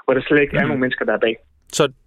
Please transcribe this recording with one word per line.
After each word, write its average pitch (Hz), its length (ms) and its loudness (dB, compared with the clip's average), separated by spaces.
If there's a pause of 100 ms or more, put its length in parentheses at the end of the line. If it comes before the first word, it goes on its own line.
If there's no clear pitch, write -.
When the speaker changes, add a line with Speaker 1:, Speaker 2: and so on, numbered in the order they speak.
Speaker 1:
hvor 131 100 2
der 131 80 0
slet 147 180 2
ikke 143 160 -2
er 147 40 0
Speaker 2:
Mhm. 139 80 0
Speaker 1:
nogen 143 120 -2
mennesker, 127 240 -2
der 117 80 -2
er 107 60 0
bag. 113 180 0 (320)
Speaker 2:
Så 143 240 0 (140)